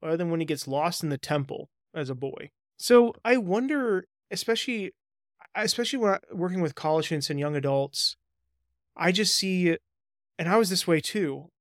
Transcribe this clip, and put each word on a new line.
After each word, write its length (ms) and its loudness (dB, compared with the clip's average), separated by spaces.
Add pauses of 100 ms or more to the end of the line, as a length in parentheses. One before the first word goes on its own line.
other 140 0
than 120 0
when 120 0
he 40 -2
gets 220 -4
lost 360 -2
in 60 -2
the 80 -2
temple 520 -4 (240)
as 160 -6
a 60 -6
boy. 360 -10 (260)
So 380 6 (100)
I 120 4
wonder, 680 0 (240)
especially, 640 -4 (640)
especially 440 -2
when 120 2
I, 80 0 (120)
working 300 -2
with 140 0
college 300 0
students 260 -2
and 80 -2
young 160 -2
adults, 600 0 (800)
I 160 2
just 240 2
see, 420 2 (600)
and 120 -4
I 80 4
was 120 4
this 180 -2
way 120 4
too. 500 -4 (120)